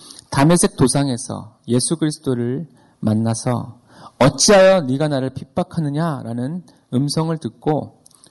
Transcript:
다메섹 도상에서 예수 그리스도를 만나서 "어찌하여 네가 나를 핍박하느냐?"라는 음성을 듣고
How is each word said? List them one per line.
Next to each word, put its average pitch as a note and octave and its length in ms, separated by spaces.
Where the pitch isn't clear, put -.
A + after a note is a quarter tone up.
다메섹 E3 460
도상에서 A#2+ 800
예수 B2+ 280
그리스도를 C#3 720
만나서 A2+ 800
"어찌하여 F#3+ 640
네가 C3+ 260
나를 C3 220
핍박하느냐?"라는 C#3+ 1300
음성을 D3+ 460
듣고 - 640